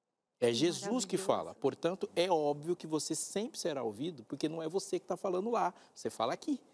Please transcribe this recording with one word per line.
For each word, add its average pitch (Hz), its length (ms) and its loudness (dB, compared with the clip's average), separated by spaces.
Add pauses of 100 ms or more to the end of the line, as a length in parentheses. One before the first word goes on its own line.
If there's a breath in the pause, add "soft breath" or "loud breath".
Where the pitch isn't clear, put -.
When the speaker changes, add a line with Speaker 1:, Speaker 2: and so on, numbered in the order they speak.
(400)
Speaker 1:
É 123 80 6
Speaker 2:
Que 117 80 6
Speaker 1:
Jesus 175 500 0
que 185 100 -2
Speaker 2:
maravilhoso. - 120 0
Speaker 1:
fala. 87 280 0
Portanto, 165 600 0
é 175 140 4
óbvio 151 460 2
que 175 120 -12
você 156 280 0
sempre - 440 -4
será 143 240 -2
ouvido, 117 420 -4
porque 147 240 -2
não 165 120 -4
é 160 60 -2
você 180 320 -2
que - 60 -10
tá 180 100 -2
falando 190 340 0
lá, 190 240 2 (200 loud breath)
você - 160 -6
fala 120 240 0
aqui. - 260 -2 (140 soft breath)